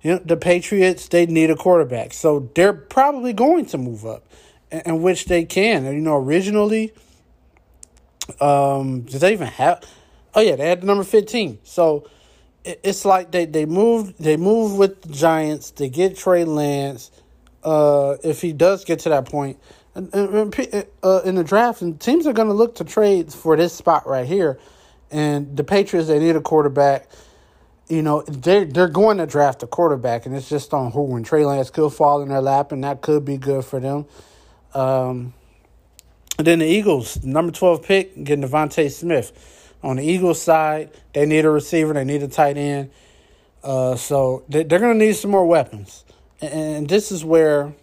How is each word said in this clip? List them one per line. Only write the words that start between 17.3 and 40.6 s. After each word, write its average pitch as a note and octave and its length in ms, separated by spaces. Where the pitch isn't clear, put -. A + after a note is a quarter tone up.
Uh, C#3+ 600
if D#3 200
he E3+ 100
does F3+ 320
get E3 140
to F3 100
that C#3+ 160
point, C#3 340
and, F#3+ 200
and, G3 200
and G#3+ 180
pe-, G#3+ 320
uh, F#3+ 220
in F#3 100
the F#3 80
draft, G#3+ 380
and E3+ 180
teams D4+ 280
are C4+ 80
gonna G#3+ 180
look A#3 220
to - 100
trade F#3 480
for D#3+ 240
this E3 160
spot - 340
right C3 200
here. D#3 320
And D3 460
the C#3+ 80
Patriots, F#3+ 440
they D3+ 100
need D#3+ 180
a D#3 60
quarterback. C#3+ 680
You D#3+ 140
know, D3+ 200
they're, E3 440
they're E3 220
going G3+ 300
to E3 80
draft C#3+ 360
a A#2+ 40
quarterback, B2+ 600
and C3 100
it's C3+ 120
just D3 260
on C3 180
who. C3+ 240
And A2+ 80
Trey D3+ 220
Lance C#3 240
could D3+ 200
fall D3 300
in C#3+ 80
their C#3 140
lap, C#3 300
and C3+ 120
that C#3 160
could D3+ 240
be C#3 140
good C3+ 260
for C3 160
them. C#3 260
Um, C3 580
and D#3 80
then E3+ 120
the D#3+ 80
Eagles, F3 580
number D#3 280
twelve F3 300
pick, G3 320
getting C#3+ 200
DeVonta D3 460
Smith. - 800
On C3 140
the C3+ 80
Eagles F3 360
side, D#3 500